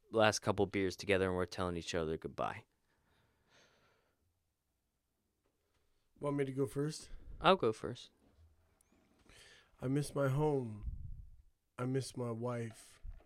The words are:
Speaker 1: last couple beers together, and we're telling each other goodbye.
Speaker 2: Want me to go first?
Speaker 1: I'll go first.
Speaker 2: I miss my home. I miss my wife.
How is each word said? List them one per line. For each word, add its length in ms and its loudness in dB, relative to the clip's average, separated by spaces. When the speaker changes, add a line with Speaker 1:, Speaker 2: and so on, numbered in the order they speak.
Speaker 1:
last 320 4
couple 240 4
beers 280 0
together, 320 4
and 80 0
we're 120 2
telling 280 -2
each 200 -4
other 220 0
goodbye. 400 -4
Speaker 2:
Want 180 0
me 80 2
to 60 -2
go 160 0
first? 420 -4
Speaker 1:
I'll 140 8
go 180 4
first. 380 -10
Speaker 2:
I 60 -4
miss 260 0
my 160 2
home. 520 0
I 60 -2
miss 300 -2
my 140 -4
wife. 680 -6